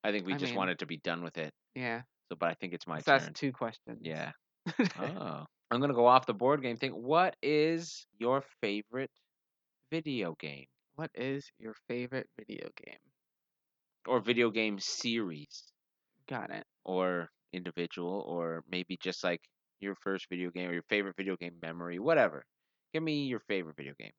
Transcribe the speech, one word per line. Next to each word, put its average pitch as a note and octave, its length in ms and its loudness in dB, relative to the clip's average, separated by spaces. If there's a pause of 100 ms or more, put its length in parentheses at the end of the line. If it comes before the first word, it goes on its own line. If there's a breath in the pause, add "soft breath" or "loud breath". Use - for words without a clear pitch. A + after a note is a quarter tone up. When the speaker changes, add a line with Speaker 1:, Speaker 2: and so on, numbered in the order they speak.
Speaker 1:
I G#2+ 80 2
think G2 140 0
we F#2+ 80 2
Speaker 2:
I - 20 0
Speaker 1:
just A#2+ 160 -2
Speaker 2:
mean, A#2+ 60 -2
Speaker 1:
wanted F#2 220 0
to F2+ 60 -4
be D#2+ 120 -6
done E2+ 240 -2
with E2+ 160 -8
it. D2+ 140 -4 (220)
Speaker 2:
yeah. A#2+ 280 -4 (260)
Speaker 1:
So, E2+ 100 -6
but E2+ 120 2
I E2 40 -2
think F2 200 -6
it's - 120 -10
my D#2+ 100 -4
Speaker 2:
Let's D#2 120 -2
ask C#3 180 6
Speaker 1:
turn. - 80 -10
Speaker 2:
two C3+ 180 -2
questions. A#2 500 -8
Speaker 1:
Yeah. D#3 300 -6 (340)
Speaker 2:
<laughs> E3 60 -4 (280)
Speaker 1:
Oh. D#3 460 -6 (240)
I'm A#2+ 100 2
gonna C#3+ 140 2
go A#2+ 120 8
off B2+ 200 10
the G#2+ 80 0
board C3 260 4
game A#2+ 160 -2
thing. C3 160 -2
What D3 500 4
is D#3+ 640 2 (120)
your B2+ 240 2 (180)
favorite A2 500 -2 (800)
video C3+ 480 -2
game? C#2+ 280 -10 (300)
Speaker 2:
What D3+ 180 -6
is C#3 440 -6
your A2 160 -12 (140)
favorite B2 380 -4 (120)
video - 300 -12 (160)
game? - 140 -18 (1080)
Speaker 1:
Or A#2+ 140 4
video A#2 300 4
game G#2+ 280 0
series. F#2+ 840 -4 (640)
Speaker 2:
Got B2 220 -6
it. - 140 -8 (200)
Speaker 1:
Or F2+ 460 2 (240)
individual, F2 720 -4
or E2 420 -2
maybe F2+ 320 -4
just, F#2 220 -4
like, F2 160 0 (400)
your G2 140 -4
first G2 340 -4
video F2+ 220 -4
game F2+ 180 -4
or F2 60 -2
your E2 160 -4
favorite G2 260 0
video F#2+ 200 -2
game F2 260 -10
memory, E2+ 360 -6
whatever. A2 460 4 (480)
Give D#3+ 100 -2
me D3+ 220 0
your B2 240 -2
favorite F2 280 -2
video D2 220 -12
game. G#1+ 200 -14